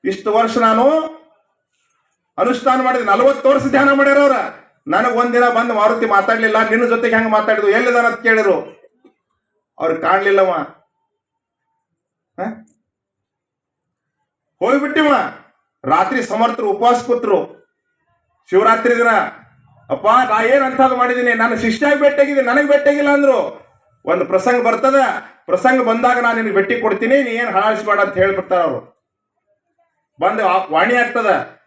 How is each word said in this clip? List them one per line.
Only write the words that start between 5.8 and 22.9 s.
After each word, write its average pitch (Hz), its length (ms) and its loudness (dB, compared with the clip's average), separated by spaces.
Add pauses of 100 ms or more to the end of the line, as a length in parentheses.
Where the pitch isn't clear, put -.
ಮಾತಾಡ್ಲಿಲ್ಲ, 220 640 0
ನಿನ್ನ 226 160 0
ಜೊತೆಗೆ 233 300 0
ಹೆಂಗ್ 220 160 0
ಮಾತಾಡಿದ್ವು, 214 380 0
ಎಲ್ಲಿದಾನ 240 360 2
ಅಂತ - 160 -2
ಕೇಳಿರು. 214 560 0 (1000)
ಅವ್ರು 160 220 -4
ಕಾಣ್ಲಿಲ್ಲವ. 190 500 2 (1900)
ಹ? 180 40 -6 (2250)
ಹೋಗ್ಬಿಟ್ಟಿವ. 285 540 0 (720)
ರಾತ್ರಿ 185 380 0
ಸಮರ್ಥರು 226 460 -2
ಉಪವಾಸ 233 340 0
ಕೂತ್ರು - 640 -4 (840)
ಶಿವರಾತ್ರಿ 226 480 2
ದಿನ. 240 100 2 (840)
"ಅಪ್ಪ, 156 180 -2
ನಾ 226 360 2
ಏನ್ 269 200 2
ಅಂಥದ್ದು 262 340 0
ಮಾಡಿದೀನಿ, 247 360 0
ನಾನು 226 240 -2
ಶಿಷ್ಯಾಗಿ 277 440 0
ಭೇಟಿಯಾಗಿದ್ದೀನಿ, 277 460 2
ನನಗ್ 285 200 0
ಭೇಟಿಯಾಗಿಲ್ಲ" 285 420 2